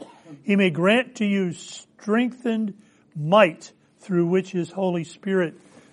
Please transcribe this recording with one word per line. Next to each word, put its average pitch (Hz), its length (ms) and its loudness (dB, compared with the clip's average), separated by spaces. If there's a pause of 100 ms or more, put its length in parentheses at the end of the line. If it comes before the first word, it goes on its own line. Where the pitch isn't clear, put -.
(440)
he 202 120 0
may 196 140 4
grant 196 460 0
to 220 100 -4
you 196 280 -2
strengthened 226 1300 -4 (360)
might 170 560 2 (280)
through 175 280 0
which 185 240 -2
his 175 200 -4
Holy 180 320 -2
Spirit 185 520 -4 (380)